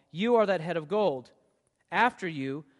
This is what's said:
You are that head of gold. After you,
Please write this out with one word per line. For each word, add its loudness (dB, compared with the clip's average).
You 2
are 6
that 0
head -4
of -6
gold. -2
After 0
you, -8